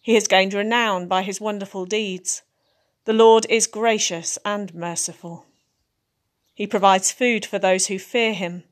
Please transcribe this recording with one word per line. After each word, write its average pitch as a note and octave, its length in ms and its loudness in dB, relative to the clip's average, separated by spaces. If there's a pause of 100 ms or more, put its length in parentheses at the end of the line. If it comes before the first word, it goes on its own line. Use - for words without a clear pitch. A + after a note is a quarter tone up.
He A3+ 140 0
has G#3+ 120 4
gained F#3+ 280 2
renown G#3 520 -2
by F#3 140 0
his F#3+ 180 -6
wonderful G3+ 460 -8
deeds. F#3+ 560 -6 (640)
The A3 80 -2
Lord A3+ 380 8
is A3+ 160 2
gracious G#3+ 760 -2
and G#3 320 -6
merciful. E3+ 720 -10 (1080)
He G#3 120 -6
provides F#3+ 460 2
food A#3 320 0
for - 140 -6
those F#3 300 0
who F#3+ 100 -6
fear A3+ 340 -2
him. F3 400 -8